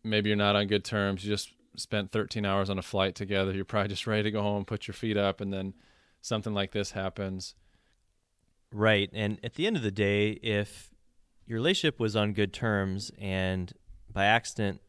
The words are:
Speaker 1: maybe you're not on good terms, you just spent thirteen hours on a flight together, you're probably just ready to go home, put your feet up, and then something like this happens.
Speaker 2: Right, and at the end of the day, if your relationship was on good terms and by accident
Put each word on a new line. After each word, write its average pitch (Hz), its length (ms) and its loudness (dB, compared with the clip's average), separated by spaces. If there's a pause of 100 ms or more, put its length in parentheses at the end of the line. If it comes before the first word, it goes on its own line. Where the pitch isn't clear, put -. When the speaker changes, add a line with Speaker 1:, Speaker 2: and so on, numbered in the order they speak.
Speaker 1:
maybe 107 240 2
you're 107 80 4
not 104 180 4
on 101 120 4
good 101 180 2
terms, 98 400 0
you 104 80 -4
just - 180 -4 (260)
spent 101 360 -6
thirteen 107 320 -2
hours 98 240 0
on 95 100 -2
a 90 40 -4
flight 95 320 0
together, 98 400 0
you're 95 100 -4
probably 101 240 0
just 98 180 -6
ready 107 180 0
to 107 60 0
go 104 120 -2
home, 101 240 -2
put - 200 -8
your 104 80 -10
feet 107 220 -2
up, 98 240 2
and 98 100 -4
then 95 220 -4 (480)
something 110 320 -4
like 98 200 -2
this 101 180 -2
happens. 95 640 -6 (1160)
Speaker 2:
Right, 104 440 4
and 107 280 -2
at 117 120 -6
the 170 120 -2
end 220 100 0
of 127 60 0
the 107 80 2
day, 104 420 2 (100)
if 104 480 -2 (560)
your 113 100 -6
relationship 156 420 2
was 110 160 0
on 104 200 2
good 101 180 0
terms 98 640 0
and 92 540 -2 (400)
by 98 140 2
accident 107 640 0